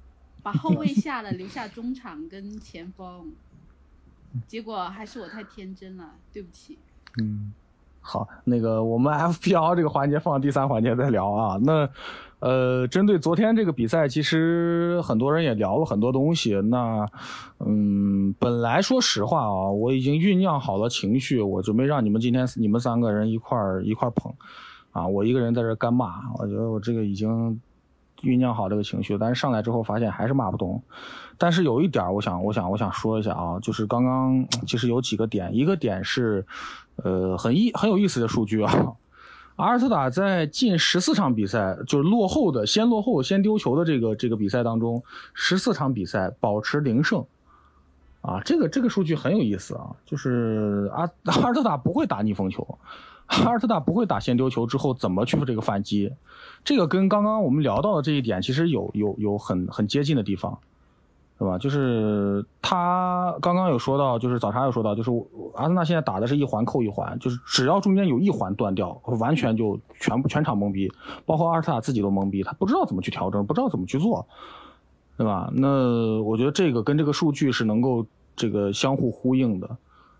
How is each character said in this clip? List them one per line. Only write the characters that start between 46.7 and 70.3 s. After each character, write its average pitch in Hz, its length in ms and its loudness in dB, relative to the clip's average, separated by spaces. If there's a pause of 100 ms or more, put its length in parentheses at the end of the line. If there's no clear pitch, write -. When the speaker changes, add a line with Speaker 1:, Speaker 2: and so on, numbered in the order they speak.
Speaker 2:
零 131 220 2
胜。 180 220 0 (960)
啊， - 220 -4
这 320 140 0
个， 202 100 2
这 254 140 -2
个 240 80 2
数 196 120 0
据 160 120 0
很 147 200 0
有 214 80 2
意 104 140 0
思 - 200 -10
啊， - 180 -12 (100)
就 - 120 -8
是 110 760 0
阿-， 170 160 -2 (160)
阿 - 220 2
尔 247 80 2
特 302 80 2
塔 185 140 2
不 151 160 0
会 277 140 2
打 107 140 -2
逆 107 140 0
风 95 160 -2
球， - 280 -10 (500)
阿 - 200 2
尔 233 100 2
特 247 80 0
塔 208 140 2
不 165 140 0
会 233 100 2
打 110 160 0
先 123 160 2
丢 131 140 2
球 117 160 0
之 120 100 -2
后 135 160 0
怎 117 180 -2
么 95 140 2
去 147 220 0
这 127 80 -2
个 107 80 -2
反 101 200 0
击， 104 300 0 (500)
这 294 140 0
个 208 100 4
跟 190 220 2
刚 208 160 2
刚 214 180 0
我 160 60 2
们 147 140 2
聊 117 180 2
到 202 160 0
的 147 60 0
这 160 100 0
一 143 80 2
点 101 220 -2
其 131 100 -2
实 165 160 2
有， 95 240 -2
有， 104 240 0
有 101 220 0
很， 90 300 -2
很 104 200 -2
接 143 160 0
近 151 100 0
的 120 80 0
地 98 140 -2
方， 101 220 -8 (800)
对 104 100 -2
吧？ 92 80 0
就 135 140 -2
是 107 720 0 (160)
他 180 800 0
刚 175 160 2
刚 185 140 2
有 127 80 2
说 135 180 0
到， 135 220 2
就 123 100 -2
是 123 100 0
早 104 140 0
茶 127 140 0
有 127 60 0
说 117 100 0
到， 107 120 0
就 113 80 -2
是 123 80 -2 (440)
阿 135 100 -4
森 170 100 2
纳 180 80 2
现 165 140 0
在 156 60 0
打 98 180 -2
的 117 60 0
是 143 100 0
一 147 80 2
环 113 180 -2
扣 123 200 -2
一 104 80 0
环， - 300 -6
就 127 100 -2
是 123 160 -6
只 - 180 0
要 175 160 4
中 190 160 2
间 196 100 4
有 127 120 2
一 196 100 4
环 98 260 0
断 101 200 -2
掉， 92 260 -4 (180)
完 123 160 2
全 120 220 0
就 107 240 -2 (180)
全 120 220 0
部， 139 80 0
全 151 160 0